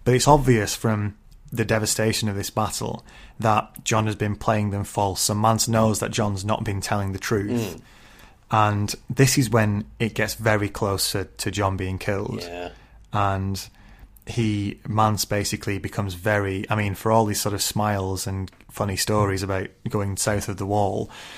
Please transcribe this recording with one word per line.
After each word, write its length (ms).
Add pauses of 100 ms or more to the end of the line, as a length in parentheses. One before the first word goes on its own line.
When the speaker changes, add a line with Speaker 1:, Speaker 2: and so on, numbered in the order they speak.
Speaker 1:
but 100
it's 140
obvious 480
from 400 (340)
the 140
devastation 640
of 80
this 140
battle 520 (360)
that 440
John 220
has 100
been 220
playing 360
them 120
false. 380
So 120
Mance 340
knows 320
that 100
John's 340
not 200
been 180
telling 300
the 60
truth. 600
Speaker 2:
Mm. 20 (720)
Speaker 1:
And 400 (160)
this 300
is 100
when 360 (160)
it 140
gets 200
very 340
close 440
to, 140 (100)
to 160
John 240
being 220
killed. 440
Speaker 2:
Yeah. 280 (420)
Speaker 1:
And 520 (640)
he, 600
Mance 360
basically 540
becomes 360
very, 540
I 60
mean, 220
for 160
all 140
these 140
sort 140
of 80
smiles 640
and 240 (180)
funny 280
stories 480
about 240 (200)
going 280
south 320
of 80
the 100
wall, 460 (260)